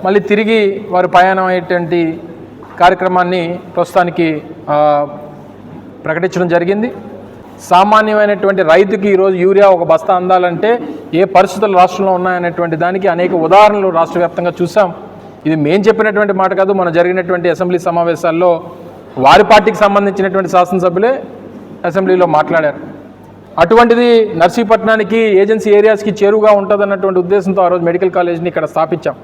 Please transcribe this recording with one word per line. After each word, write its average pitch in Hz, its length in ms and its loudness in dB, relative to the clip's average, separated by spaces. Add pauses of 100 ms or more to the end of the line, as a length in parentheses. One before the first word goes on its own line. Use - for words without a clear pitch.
మళ్ళీ 202 160 2 (100)
తిరిగి 214 300 0 (340)
వారు 180 200 0
ప్రయాణం 185 360 2
అయ్యేటువంటి 175 500 -2 (800)
కార్యక్రమాన్ని 180 600 0 (320)
ప్రస్తుతానికి, 175 540 0 (460)
ఆ, - 20 0 (1300)
ప్రకటించడం 175 520 -4
జరిగింది. 202 320 -2 (840)
సామాన్యమైనటువంటి 208 920 2 (100)
రైతుకి 196 420 2
ఈరోజు 190 300 2
యూరియా 196 220 4 (100)
ఒక 170 140 -2
బస్తా 160 300 0
అందాలంటే 180 500 0 (500)
ఏ 196 40 4 (120)
పరిస్థితులు 196 440 0
రాష్ట్రంలో 185 400 0
ఉన్నాయనేటువంటి 175 640 -4
దానికి 185 300 -2
అనేక 175 180 -2 (140)
ఉదాహరణలు 202 520 4
రాష్ట్ర 165 240 -2
వ్యాప్తంగా 175 300 -4 (100)
చూసాం. 180 260 0 (580)
ఇది 156 100 0 (100)
మేం 185 200 2
చెప్పినటువంటి 214 540 0
మాట 185 180 0
కాదు, 196 220 0
మన 175 160 0
జరిగినటువంటి 175 580 0
అసెంబ్లీ 180 240 -4 (100)
సమావేశాల్లో 170 600 0 (760)
వారి 175 260 6
పార్టీకి 208 340 4
సంబంధించినటువంటి 196 720 -2
శాసనసభ్యులే 180 580 0 (760)
అసెంబ్లీలో 185 380 0 (100)
మాట్లాడారు. 156 440 0 (840)
అటువంటిది 233 460 4 (320)
నర్సీపట్నానికి, 220 800 0 (200)
ఏజెన్సీ 214 380 0
ఏరియాస్కి 208 420 2
చేరువుగా 208 400 2
ఉంటుందన్నటువంటి 196 640 -2
ఉద్దేశంతో 190 380 0
ఆ 180 100 2
రోజు 180 160 -2
మెడికల్ 180 300 -2
కాలేజ్ని 175 340 -4
ఇక్కడ 160 220 -4
స్థాపించాం. 160 500 -4